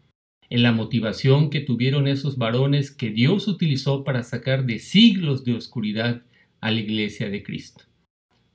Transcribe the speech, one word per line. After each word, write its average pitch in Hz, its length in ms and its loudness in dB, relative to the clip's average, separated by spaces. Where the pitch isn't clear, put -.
en 120 140 2
la 120 80 6
motivación 113 800 2
que 156 100 -4
tuvieron 135 480 0
esos 135 300 -2
varones 135 520 0
que 113 200 -6
Dios 135 400 2
utilizó 139 560 -2
para 127 180 -2
sacar 131 420 -4
de 110 140 -4
siglos 185 640 4
de 120 100 -2
oscuridad 110 720 -4
a 110 100 -2
la 113 80 0
Iglesia 107 500 -4
de 98 140 -8
Cristo. - 400 -14